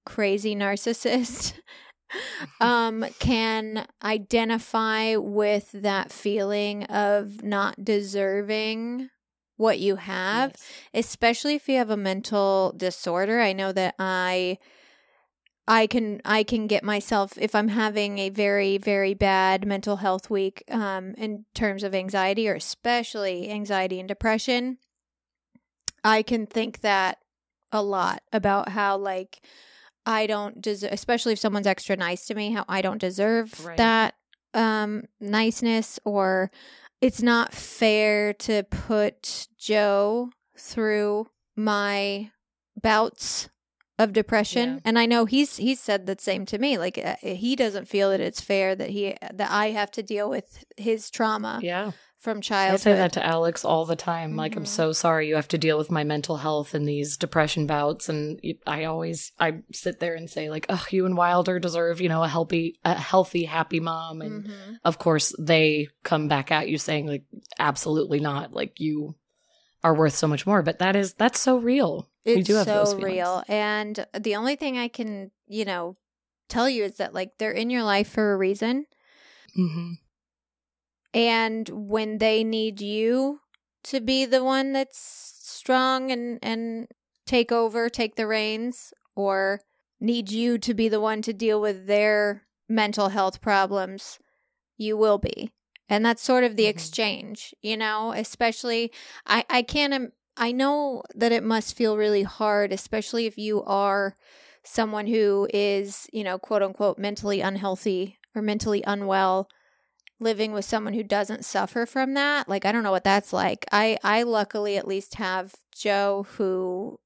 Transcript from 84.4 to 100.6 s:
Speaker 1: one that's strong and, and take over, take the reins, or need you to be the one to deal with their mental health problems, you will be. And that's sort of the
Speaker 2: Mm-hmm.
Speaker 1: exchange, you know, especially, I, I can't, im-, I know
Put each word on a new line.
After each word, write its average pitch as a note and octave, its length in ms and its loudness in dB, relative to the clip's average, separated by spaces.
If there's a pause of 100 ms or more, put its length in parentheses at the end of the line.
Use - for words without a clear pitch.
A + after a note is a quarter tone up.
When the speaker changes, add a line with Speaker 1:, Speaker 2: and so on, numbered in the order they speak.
Speaker 1:
one C4+ 280 0
that's C4+ 260 -4 (420)
strong C4 720 0
and, A#3+ 320 -6
and A3+ 460 -6 (380)
take A#3+ 260 2
over, A#3 360 2
take A3+ 280 -4
the A3+ 100 0
reins, A3 640 -4 (220)
or G3 460 0 (400)
need A3+ 300 0
you A#3 280 0
to A#3 160 -2
be A3+ 140 2
the G#3+ 120 2
one A3 220 -2
to A3+ 100 -4
deal G#3+ 280 0
with F#3+ 260 -2
their G#3 560 2 (260)
mental G#3 420 2
health F#3+ 300 0
problems, G3 800 0 (580)
you G#3+ 200 -2
will G#3+ 220 6
be. - 340 -6 (360)
And G#3+ 160 4
that's A#3 180 2
sort B3+ 220 4
of A3 120 0
the A3 80 4
Speaker 2:
Mm-hmm. G#3 60 4
Speaker 1:
exchange, G#3 920 -6
you A3 140 -4
know, A3 360 -2
especially, A3+ 800 -2 (340)
I, A#3 220 4
I B3 140 4
can't, C#4+ 320 0
im-, C4 180 -4 (240)
I A#3+ 160 0
know C#4 500 0 (120)